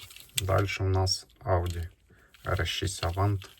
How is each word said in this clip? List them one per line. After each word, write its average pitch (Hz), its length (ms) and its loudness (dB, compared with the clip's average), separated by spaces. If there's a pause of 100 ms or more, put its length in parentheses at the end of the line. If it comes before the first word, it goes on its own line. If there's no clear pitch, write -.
(360)
Далі 98 320 2 (120)
у 98 40 0
нас 95 420 2 (180)
Audi 87 440 0 (560)
R 85 160 0
S 85 60 0
шість - 380 -4
Avant 98 440 0 (120)